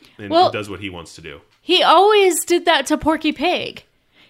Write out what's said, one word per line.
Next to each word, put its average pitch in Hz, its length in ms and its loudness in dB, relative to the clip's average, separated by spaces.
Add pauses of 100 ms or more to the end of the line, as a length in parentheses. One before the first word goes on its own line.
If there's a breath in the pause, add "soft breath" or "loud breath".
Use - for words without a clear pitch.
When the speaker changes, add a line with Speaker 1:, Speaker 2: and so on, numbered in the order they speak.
(180)
Speaker 1:
and 104 120 -12
Speaker 2:
Well, 339 200 2
Speaker 1:
does 104 200 -8
what 92 100 -12
he 101 100 -10
wants 85 260 -16
to 82 60 -20
do. 73 200 -18 (200)
Speaker 2:
he 349 220 0
always 381 600 4
did 349 180 0
that 302 220 0
to 302 120 -2
Porky 311 360 -2
Pig. - 500 -6 (460 soft breath)